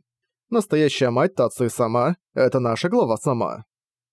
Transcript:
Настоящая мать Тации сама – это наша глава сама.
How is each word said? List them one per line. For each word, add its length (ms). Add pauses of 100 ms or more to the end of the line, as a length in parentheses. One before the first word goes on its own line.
(500)
Настоящая 600
мать 260
Тации 320
сама – 480 (180)
это 260
наша 300
глава 280
сама. 480 (460)